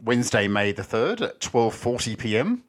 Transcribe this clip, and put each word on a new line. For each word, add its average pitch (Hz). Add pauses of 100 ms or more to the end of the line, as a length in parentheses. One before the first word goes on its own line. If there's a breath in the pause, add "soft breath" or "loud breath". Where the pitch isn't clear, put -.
Wednesday, 117
May 101
the 98
third 170
at -
twelve 117
forty 120
P 107
M. 226